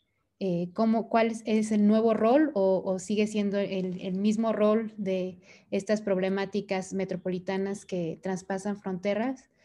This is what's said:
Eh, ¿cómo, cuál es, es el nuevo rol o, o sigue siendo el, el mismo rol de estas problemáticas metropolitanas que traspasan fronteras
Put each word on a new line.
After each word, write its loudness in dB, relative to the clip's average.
Eh, -2
¿cómo, 0
cuál 2
es, -6
es 0
el 4
nuevo 6
rol 4
o, 2
o -2
sigue 0
siendo 0
el, -4
el -4
mismo 2
rol 2
de -4
estas 0
problemáticas -2
metropolitanas -4
que -6
traspasan -6
fronteras -4